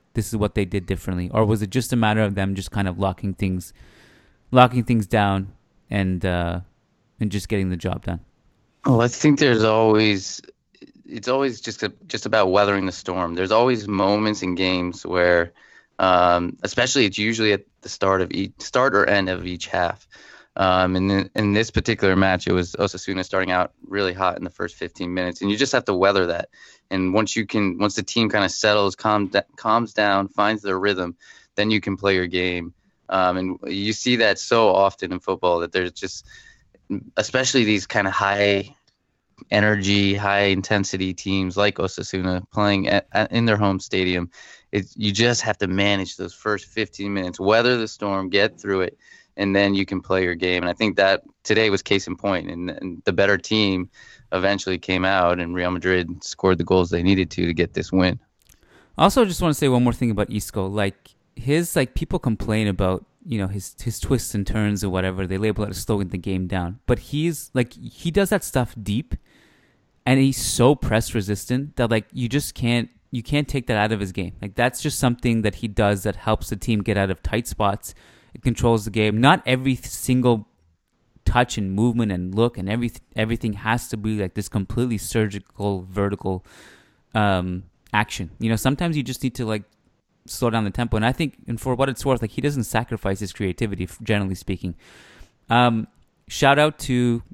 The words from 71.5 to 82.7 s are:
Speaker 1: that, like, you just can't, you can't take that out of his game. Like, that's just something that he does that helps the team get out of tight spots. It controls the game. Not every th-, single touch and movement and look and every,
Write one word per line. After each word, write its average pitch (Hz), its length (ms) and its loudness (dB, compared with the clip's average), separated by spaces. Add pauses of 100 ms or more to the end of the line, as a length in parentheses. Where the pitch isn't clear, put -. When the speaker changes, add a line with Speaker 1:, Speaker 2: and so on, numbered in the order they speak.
Speaker 1:
that, 117 160 0
like, 110 220 0
you 120 160 -4
just 143 260 -2
can't, 117 340 -2 (240)
you 120 80 -4
can't 143 280 -2
take 135 180 -4
that 110 100 0
out 107 140 2
of 107 80 -2
his 95 140 -6
game. 95 280 -6
Like, 98 140 -10
that's 123 260 0
just 147 160 -4
something 120 440 0
that 104 140 0
he 117 120 -8
does 101 360 2
that 104 120 -2
helps - 340 -2
the 110 60 -4
team 107 260 -2
get 101 140 0
out 98 160 0
of 90 100 -6
tight 120 240 -2
spots. - 480 -4 (400)
It - 80 -18
controls 117 440 2
the 110 60 -8
game. 107 280 2
Not 143 260 4
every 127 300 0
th-, - 140 -12
single 123 580 0 (800)
touch 123 320 2
and 95 160 -2
movement 110 400 2
and 90 200 -6
look 117 240 2
and 95 120 -6
every, 117 220 -2 (220)